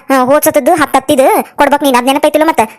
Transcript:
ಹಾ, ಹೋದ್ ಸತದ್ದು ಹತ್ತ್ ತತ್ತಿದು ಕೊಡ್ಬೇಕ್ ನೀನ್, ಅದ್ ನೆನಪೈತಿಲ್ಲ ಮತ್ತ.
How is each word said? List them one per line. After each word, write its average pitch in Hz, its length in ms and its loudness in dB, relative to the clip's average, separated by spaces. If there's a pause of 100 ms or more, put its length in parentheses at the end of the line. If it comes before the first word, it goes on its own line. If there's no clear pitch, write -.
ಹಾ, 262 140 0
ಹೋದ್ 285 200 0
ಸತದ್ದು 294 320 0
ಹತ್ತ್ 302 180 -2
ತತ್ತಿದು 269 340 0 (280)
ಕೊಡ್ಬೇಕ್ 285 280 0
ನೀನ್, 269 140 0
ಅದ್ 240 80 -2
ನೆನಪೈತಿಲ್ಲ 294 420 0
ಮತ್ತ. 302 140 -2 (180)